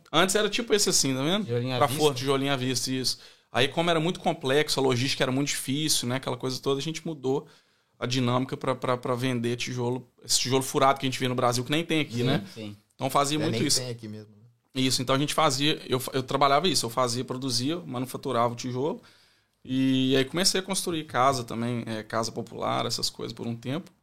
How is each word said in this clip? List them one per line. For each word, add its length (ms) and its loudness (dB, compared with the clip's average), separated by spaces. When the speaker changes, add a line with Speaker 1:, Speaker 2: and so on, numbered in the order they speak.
Speaker 1:
antes 240 4
era 140 2
tipo 240 -2
esse 160 4
assim, 260 2
tá 80 0
vendo? 220 0
Speaker 2:
Tijolinho 300 -2
à 20 0
Speaker 1:
Pra 100 4
Speaker 2:
vista. 140 -2
Speaker 1:
forno, 160 4
tijolinho 340 0
à 60 2
vista, 340 -2
isso. 280 -2
Aí 200 2
como 200 0
era 120 4
muito 180 -2
complexo, 640 0
a 20 4
logística 400 2
era 80 2
muito 160 0
difícil, 640 -2
né? 80 -2
Aquela 180 -4
coisa 260 -6
toda, 160 0
a 60 -6
gente 240 -6
mudou 400 -2
a 60 -4
dinâmica 500 0
pra, 180 -2
pra, 240 0
pra 160 -2
vender 440 -2
tijolo, 500 -4
esse 160 2
tijolo 240 2
furado 360 4
que 60 -2
a 40 0
gente 100 -4
vê 80 0
no 80 -2
Brasil, 300 2
que 60 -4
nem 120 0
tem 160 0
aqui, 200 -2
Speaker 2:
Sim, 40 0
Speaker 1:
né? 300 0
Speaker 2:
sim. 220 -12
Speaker 1:
Então 140 -2
fazia 280 2
Speaker 3:
É, 40 -2
Speaker 1:
muito 140 0
Speaker 3:
nem 120 2
Speaker 1:
isso. 140 2
Speaker 3:
tem 80 -6
aqui 180 -10
mesmo, 300 -14
né? 80 -20
Speaker 1:
Isso, 280 2
então 120 2
a 60 4
gente 140 0
fazia, 540 2
eu 120 2
fa-, 140 -8
eu 100 0
trabalhava 440 4
isso, 180 2
eu 40 -4
fazia, 360 0
produzia, 600 -2
manufaturava 680 -2
o 20 -10
tijolo, 460 -4
e 500 2
aí 80 6
comecei 380 0
a 20 -4
construir 400 -4
casa 400 2
também, 420 -4
é, 160 -6
casa 300 -2
popular, 540 -4
essas 240 -2
coisas 240 -8
por 120 -10
um 100 -6
tempo. 360 -8